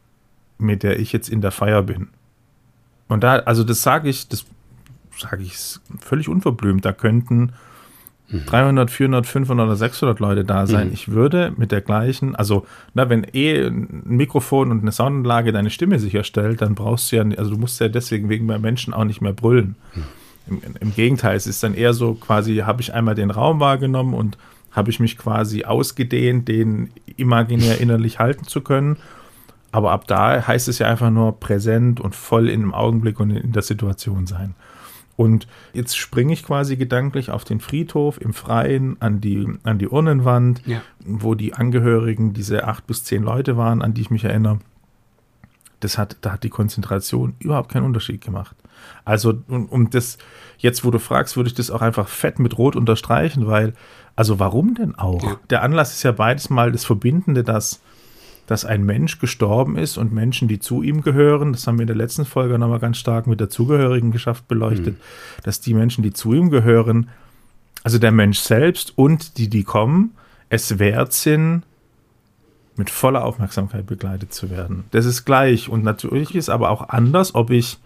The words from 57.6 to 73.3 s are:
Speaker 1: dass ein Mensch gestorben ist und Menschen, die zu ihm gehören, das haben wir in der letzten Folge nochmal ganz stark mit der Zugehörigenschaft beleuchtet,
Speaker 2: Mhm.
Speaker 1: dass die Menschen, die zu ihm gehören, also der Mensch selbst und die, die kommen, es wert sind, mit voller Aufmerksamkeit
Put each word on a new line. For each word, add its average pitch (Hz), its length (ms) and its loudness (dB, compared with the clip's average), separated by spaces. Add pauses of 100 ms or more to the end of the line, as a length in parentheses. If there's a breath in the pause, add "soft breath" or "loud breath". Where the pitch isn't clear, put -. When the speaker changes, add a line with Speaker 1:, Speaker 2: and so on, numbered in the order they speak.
Speaker 1:
dass - 180 -2
ein 104 200 0
Mensch 117 360 0
gestorben 120 560 0
ist - 220 -4
und 110 140 -2
Menschen, 117 360 0
die 107 100 0
zu - 240 -4
ihm 147 200 -2
gehören, 147 500 4
das 120 140 -6
haben 117 120 2
wir 117 60 2
in - 40 0
der 113 80 -2
letzten 117 280 -2
Folge 123 340 0
nochmal 117 200 0
ganz 117 200 -2
stark 113 280 -2
mit 110 140 2
der 104 100 0
Zugehörigenschaft 123 1000 0
beleuchtet, 110 480 0
Speaker 2:
Mhm. - 480 -20
Speaker 1:
dass - 160 -6
die 117 140 -2
Menschen, 117 280 2
die 104 100 0
zu 113 220 -2
ihm 170 160 4
gehören, 117 580 4 (760 soft breath)
also 117 160 2
der 110 140 6
Mensch 104 260 6
selbst 147 580 0
und 151 420 2
die, 110 100 -2
die 104 160 0
kommen, 160 500 2 (360 soft breath)
es 110 280 0
wert 110 360 2
sind, 160 480 2 (1120)
mit 98 140 -4
voller 131 340 0
Aufmerksamkeit 101 600 -4